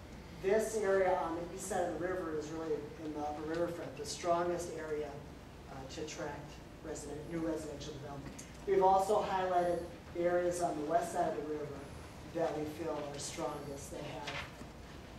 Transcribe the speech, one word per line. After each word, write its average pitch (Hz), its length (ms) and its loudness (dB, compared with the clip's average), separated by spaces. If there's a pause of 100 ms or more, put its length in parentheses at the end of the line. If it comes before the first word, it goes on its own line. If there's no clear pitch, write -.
(420)
this 214 360 4
area 190 440 6
on 160 140 -2
the 175 180 -4
east - 140 -6
side 180 160 2
of 160 160 0
the 175 60 0
river 160 320 -2
is 147 100 -2
really 160 240 -2 (320)
in 151 80 -4
the 147 80 -4
upper 151 220 -2
riverfront, 165 560 0
the - 80 -6
strongest 170 720 2
area, 151 300 -2 (640)
uh, - 40 -10 (200)
to 160 60 -6
attract 151 500 -6 (360)
resident, 143 320 -6 (120)
new 165 100 -2
residential 156 520 -2
development. - 400 -10 (340)
We've 190 160 8
also 190 400 8
highlighted 180 580 4 (340)
the 175 80 0
areas 175 400 4
on 160 180 2
the 147 60 -2
west 170 260 2
side 175 160 4
of 151 80 0
the 151 160 -2
river 147 140 -2 (680)
that 160 220 2
we 151 80 -2 (160)
feel 156 160 -2
are 143 220 -4
strongest, 143 720 -6
that - 100 -6
have - 300 -6 (880)